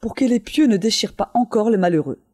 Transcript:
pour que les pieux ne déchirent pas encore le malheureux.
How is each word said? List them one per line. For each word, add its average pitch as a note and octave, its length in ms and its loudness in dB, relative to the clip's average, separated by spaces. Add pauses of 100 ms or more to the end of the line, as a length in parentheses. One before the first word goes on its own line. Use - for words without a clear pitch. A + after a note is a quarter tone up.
pour A3+ 140 -8
que C4+ 100 0
les A#3+ 140 2
pieux - 260 0
ne A3 120 4
déchirent G#3 380 -2
pas - 200 -6
encore A3+ 340 0
le A3 80 2
malheureux. E3+ 460 -2 (100)